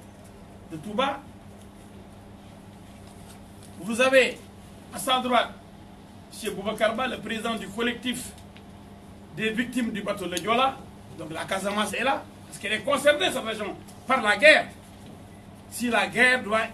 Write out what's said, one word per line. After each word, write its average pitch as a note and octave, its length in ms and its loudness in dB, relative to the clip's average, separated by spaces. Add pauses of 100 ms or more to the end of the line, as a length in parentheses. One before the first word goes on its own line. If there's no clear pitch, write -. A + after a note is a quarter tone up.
(720)
de D#3+ 60 -10
Touba. F#3 420 -2 (2500)
Vous G#3+ 220 0
avez C4 360 6 (560)
à - 60 -8
sa B3+ 220 2
droite A#3+ 300 2 (920)
M. G3+ 100 -2
Boubacar G#3+ 400 0
Ba, B3+ 140 -2
le A3 120 -6
président A3 360 -4
du G3 140 -8
collectif A#3 640 -4 (1040)
des G#3+ 140 0
victimes A#3+ 400 -2
du G3 100 -4
bateau F#3+ 240 -4
Le F3 100 -4
Joola. A#3 420 2 (400)
Donc D#3+ 140 -10
la D#3+ 140 -6
Casamance G3+ 480 0
est G#3+ 100 -2
là, C4+ 180 2 (260)
parce - 100 -16
qu'elle G#3 160 -2
est G#3 100 -2
concernée, D4 480 4
cette A3+ 140 -4
région, G#3 280 -4 (320)
par B3+ 160 4
la G#3 140 4
guerre. C#4 320 8 (1040)
Si A#3+ 180 -2
la G3+ 180 4
guerre A#3+ 360 6
doit A3 300 0